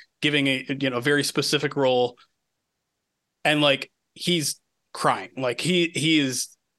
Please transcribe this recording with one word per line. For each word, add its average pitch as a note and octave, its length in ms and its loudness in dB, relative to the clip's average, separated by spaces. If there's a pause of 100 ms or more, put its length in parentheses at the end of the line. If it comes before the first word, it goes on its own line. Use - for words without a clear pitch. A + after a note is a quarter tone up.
(220)
giving D3 260 2
a, C3 180 -2 (160)
you C3+ 80 0
know, A#2+ 100 -2
very C#3+ 240 2
specific C#3+ 540 -2
role. B2+ 400 2 (1300)
And, D3+ 160 2
like, C#3 300 2 (220)
he's E3 460 -2 (320)
crying. A2 460 -2
Like, B2 240 -4
he, E3+ 320 0
he D#3 260 2
is, C3 300 -2 (300)